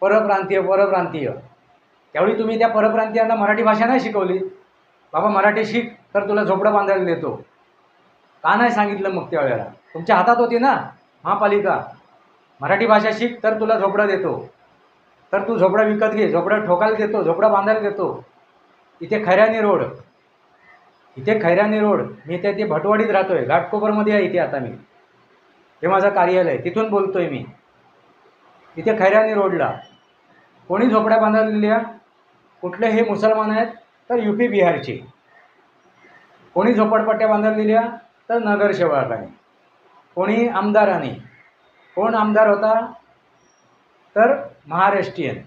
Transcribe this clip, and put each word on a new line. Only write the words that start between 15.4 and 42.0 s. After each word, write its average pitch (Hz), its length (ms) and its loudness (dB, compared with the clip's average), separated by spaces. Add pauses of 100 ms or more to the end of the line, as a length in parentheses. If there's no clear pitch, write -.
तू 226 80 -2
झोपडं 190 280 2
विकत 214 220 0
घे, 214 220 0
झोपडं 185 380 0
ठोकायला 208 400 0
देतो, 208 160 -2
झोपडं 170 300 2
बांधायला 208 280 2
देतो." 202 440 -6 (760)
इथे 208 260 -4
खैरानी 220 340 4
रोड, 196 220 2 (1300)
इथे 214 260 -2
खैरानी 208 380 2
रोड, 202 220 2 (240)
मी 165 80 -6
इथे, 185 160 -2
इथे 202 140 -4
भटवाडीत 208 460 0
राहतोय, 185 340 0
घाटकोपरमध्ये 208 680 0
आहे 202 120 2
इथे 175 140 -2
आता 143 200 -2
मी, 120 120 -8 (1120)
हे 156 40 -2
माझं 190 220 2
कार्यालय, 180 480 2
तिथून 208 340 -4
बोलतोय 190 380 -2
मी. 131 160 -10 (1300)
इथे 208 220 0
खैरानी 214 360 4
रोडला 175 380 -2 (960)
कोणी 208 180 0
झोपड्या 220 320 2
बांधायला 220 320 2
दिल्या? 214 280 0 (840)
कुठले 185 260 -4
हे 220 160 2
मुसलमान 214 460 0
आहेत? 226 160 0 (440)
तर 247 80 0
युपी 220 300 0
बिहारचे. 170 520 0 (1500)
कोणी 214 200 2
झोपडपट्ट्या 214 540 2
बांधायला 214 280 0
दिल्या? 214 260 2 (460)
तर 233 100 0
नगरसेवकांनी. 170 880 0 (880)
कोणी 220 340 0
आमदारांनी. 196 640 0 (840)
कोण 220 180 0